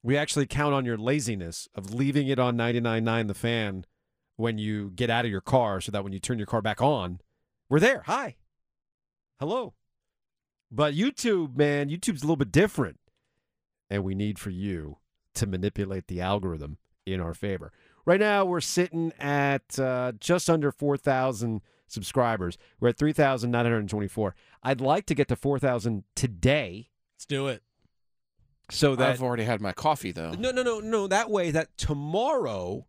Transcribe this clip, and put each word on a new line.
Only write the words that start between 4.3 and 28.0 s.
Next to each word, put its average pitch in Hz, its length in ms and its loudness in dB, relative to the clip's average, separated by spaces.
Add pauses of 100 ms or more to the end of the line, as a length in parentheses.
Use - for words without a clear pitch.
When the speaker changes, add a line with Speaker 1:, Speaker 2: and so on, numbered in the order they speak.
Speaker 1:
when 113 220 -2
you 104 320 -4
get 117 180 -2
out 120 160 2
of 113 60 0
your 95 100 -2
car 107 400 2
so - 100 -10
that 101 120 -4
when 98 100 -8
you 95 60 -8
turn 123 180 -4
your 104 80 -4
car 110 160 -2
back 104 200 -2
on, 95 380 0 (480)
we're 143 120 6
there. 240 260 4
Hi. 220 300 -4 (1040)
Hello. 190 340 -4 (960)
But 143 220 2
YouTube, 185 640 0
man, 143 320 4
YouTube's 170 320 -4
a 147 40 -4
little 160 120 4
bit 123 140 0
different. 143 480 2 (920)
And 101 140 0
we 95 100 -2
need 101 240 -2
for 101 140 -8
you 90 480 -6 (340)
to 113 140 0
manipulate 95 600 -4
the 87 140 -6
algorithm 90 560 -2 (300)
in 95 120 -4
our 85 140 -4
favor. 95 400 -6 (320)
Right 180 140 6
now, 202 260 4
we're 175 160 -2
sitting 165 520 -2
at, 143 680 -2
uh, 127 400 0
just 175 300 2
under 151 220 4
four 143 240 0
thousand 123 680 0 (260)
subscribers. 107 680 -2 (220)
We're 123 100 6
at 117 80 0
three 151 160 2
thousand 131 380 2
nine 117 140 2
hundred 110 240 0
twenty-four. 104 460 -2 (260)
I'd 131 180 0
like 143 280 2
to 160 80 2
get 143 140 2
to 123 60 2
four 139 240 0
thousand 117 440 0 (120)
today. 117 760 0 (240)
Speaker 2:
Let's - 100 -18
do 139 220 -4
it. 123 160 -6 (1080)